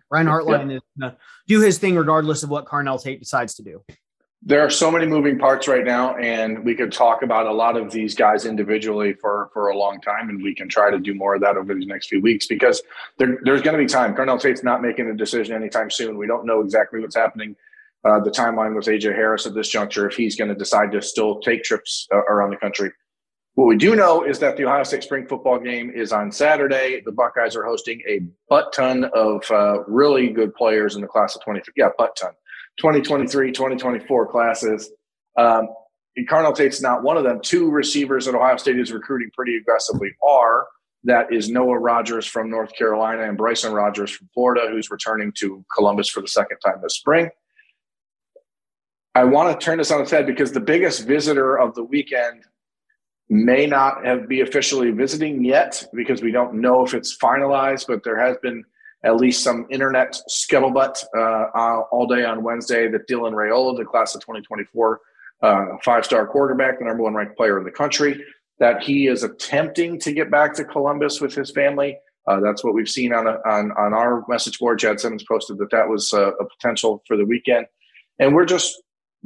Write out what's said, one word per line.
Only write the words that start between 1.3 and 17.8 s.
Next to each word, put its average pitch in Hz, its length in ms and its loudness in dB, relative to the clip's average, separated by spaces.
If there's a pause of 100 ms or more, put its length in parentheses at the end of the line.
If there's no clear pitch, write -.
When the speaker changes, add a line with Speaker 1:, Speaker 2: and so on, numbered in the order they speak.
Speaker 1:
do 214 140 4
his 196 180 4
thing 190 180 0
regardless 156 460 0
of 143 80 -8
what 143 160 -6
Carnell 139 360 -4
Tate 135 180 -10
decides 123 340 -6
to - 80 -18
do. 95 200 -20 (600)
Speaker 2:
There 147 180 4
are 147 100 4
so 160 220 2
many 165 140 2
moving 147 320 2
parts 135 280 2
right 127 180 2
now, 123 320 0
and 113 480 -4
we 117 100 0
could 113 180 -4
talk 117 300 2
about 113 240 0
a 107 60 -2
lot 113 240 0
of 107 140 -6
these 110 240 -6
guys 107 300 2
individually 104 720 -2
for, 101 380 -4
for 101 180 -2
a 98 60 -2
long 101 240 -2
time, 110 280 -4
and 101 120 -8
we 95 140 -4
can 95 140 -12
try 104 220 4
to 95 100 0
do 98 140 -4
more 98 200 -2
of 95 60 -2
that 101 160 2
over 95 180 -4
these 95 120 -6
next 98 220 -12
few 98 120 -2
weeks 110 260 2
because 123 340 2 (380)
there, 127 240 2
there's 135 200 2
gonna 156 160 2
be 143 80 2
time. 120 280 2
Carnell 131 240 0
Tate's 127 240 0
not 123 200 0
making 117 280 -4
a 110 40 -6
decision 110 420 -4
anytime 110 340 -4
soon. 110 260 -6
We 104 120 -6
don't 117 180 -4
know 110 140 2
exactly 107 400 0
what's 107 160 -10
happening, 110 400 -2 (480)